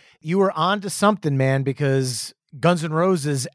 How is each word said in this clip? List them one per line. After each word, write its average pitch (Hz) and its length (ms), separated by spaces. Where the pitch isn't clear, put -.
you 170 180
were 190 140
on 185 300
to 196 80
something, 196 480
man, 135 240
because 135 720
Guns 160 260
N' 156 80
Roses, 151 600